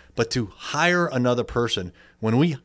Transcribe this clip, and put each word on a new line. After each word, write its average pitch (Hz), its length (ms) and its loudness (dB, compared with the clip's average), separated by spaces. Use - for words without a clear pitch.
but 117 160 0
to 113 240 -2
hire 170 520 0
another 123 360 0
person. 113 480 -2
When 110 180 2
we 151 260 2